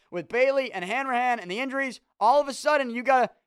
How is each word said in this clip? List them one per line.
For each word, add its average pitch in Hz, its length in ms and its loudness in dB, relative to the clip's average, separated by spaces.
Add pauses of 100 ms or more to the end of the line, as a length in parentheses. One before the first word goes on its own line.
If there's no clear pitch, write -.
with 175 180 -8
Bailey 262 460 0
and 185 100 -6
Hanrahan 247 560 -2
and 180 120 -10
the 208 80 -4
injuries, 269 420 -4 (180)
all 254 220 4
of 285 60 -2
a 269 60 -6
sudden, 285 360 0
you 240 140 -6
gotta, 254 260 4 (180)